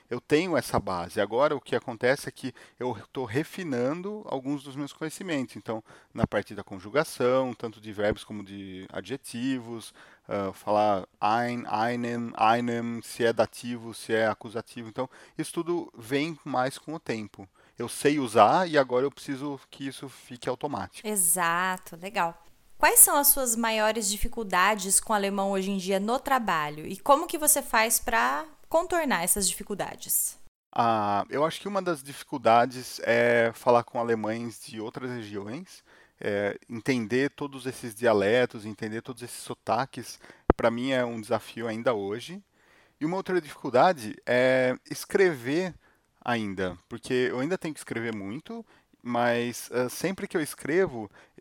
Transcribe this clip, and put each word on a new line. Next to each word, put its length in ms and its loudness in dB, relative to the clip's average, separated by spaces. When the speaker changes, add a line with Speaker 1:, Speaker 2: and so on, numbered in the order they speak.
Speaker 1:
eu 120 -4
tenho 340 2
essa 240 0
base. 400 -4
Agora, 340 2
o 60 -4
que 160 -4
acontece 540 0
é 20 -12
que 220 -10
eu 180 -4
tô 140 -6
refinando 1040 -4
alguns 360 -6
dos 140 -14
meus 160 -8
conhecimentos. 640 -6
Então, 260 -6
na 120 -2
parte 300 -4
da 80 -10
conjugação, 920 0
tanto 280 -10
de 100 -12
verbos 320 0
como 220 -10
de 480 -12
adjetivos, 1000 -6
ah, 260 -2
falar 520 2
ein, 460 0
einen, 680 -2
einem, 640 2
se 240 -4
é 80 6
dativo, 600 -2
se 200 -6
é 140 4
acusativo. 600 -6
Então, 220 -6
isso 140 -8
tudo 460 -4
vem 480 -2
mais 320 -2
com 160 -12
o 60 -8
tempo. 460 -8
Eu 120 -6
sei 300 2
usar 500 8
e 80 4
agora 280 4
eu 60 -2
preciso 480 -8
que 180 -10
isso 200 -10
fique 400 -12
automático. 600 -6
Speaker 2:
Exato, 920 0
legal. 440 -4
Quais 220 6
são 160 8
as 120 4
suas 280 2
maiores 540 0
dificuldades 920 2
com 140 -2
o 20 4
alemão 360 0
hoje 200 0
em 60 0
dia 220 0
no 200 0
trabalho? 680 0
E 120 -8
como 280 4
que 120 -6
você 240 2
faz 380 2
pra 460 0
contornar 560 2
essas 240 2
dificuldades? 880 -4
Speaker 1:
Ah, 540 2
eu 160 0
acho 160 -4
que 80 -10
uma 120 -2
das 220 -2
dificuldades 1040 2
é 500 4
falar 300 6
com 120 -8
alemães 680 -2
de 160 -12
outras 280 -8
regiões, 720 -10
é, 400 -2
entender 640 0
todos 340 -10
esses 300 -10
dialetos, 680 4
entender 360 -8
todos 220 -12
esses 180 -14
sotaques, 760 -4
pra 140 2
mim 220 -2
é 140 2
um 160 -8
desafio 480 -4
ainda 240 0
hoje. 500 -6
E 60 -4
uma 100 0
outra 240 0
dificuldade 840 2
é 500 4
escrever 840 0
ainda, 540 -2
porque 240 -6
eu 80 -2
ainda 180 -2
tenho 160 -6
que 60 -14
escrever 340 -6
muito, 520 -10
mas, 720 0
ah, 160 0
sempre 400 -4
que 80 -10
eu 60 2
escrevo, 680 -2